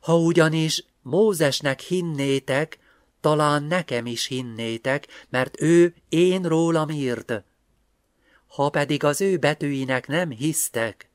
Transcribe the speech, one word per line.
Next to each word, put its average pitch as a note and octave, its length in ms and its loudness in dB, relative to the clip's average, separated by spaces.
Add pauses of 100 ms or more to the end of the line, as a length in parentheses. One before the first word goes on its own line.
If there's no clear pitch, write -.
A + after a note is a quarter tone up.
Ha E3 180 2
ugyanis D#3+ 640 2 (180)
Mózesnek D3+ 760 0
hinnétek, C#3+ 960 -2 (420)
talán D3+ 420 2
nekem D3 440 -4
is A#2 200 -6
hinnétek, A#2 800 -6 (220)
mert B2+ 320 -4
ő E3+ 340 4 (140)
én F3+ 340 2
rólam D#3+ 480 0
írt. A#2+ 520 -4 (1040)
Ha C#3 220 -2
pedig C#3+ 360 -2
az D3 160 2
ő G3 160 0
betűinek C#3 680 -2
nem E3 240 -2
hisztek A#2 840 -4